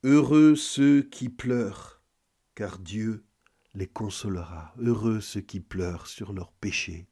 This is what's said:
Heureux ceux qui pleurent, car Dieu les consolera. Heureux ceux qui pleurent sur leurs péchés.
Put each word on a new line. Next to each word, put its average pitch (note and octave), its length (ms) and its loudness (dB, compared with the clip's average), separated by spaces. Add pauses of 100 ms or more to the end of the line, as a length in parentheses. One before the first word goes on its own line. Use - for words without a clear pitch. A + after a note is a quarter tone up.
Heureux D3+ 520 8
ceux C#3+ 460 4
qui B2+ 280 -8
pleurent, A#2+ 720 -6 (540)
car F#2+ 220 -8
Dieu G#2 460 -6 (500)
les F#2+ 140 -8
consolera. E2+ 920 -8
Heureux A2+ 420 0
ceux - 180 -8
qui F#2 220 -10
pleurent F2 460 -6
sur G2 260 -12
leurs F#2 180 -12
péchés. F2+ 600 -8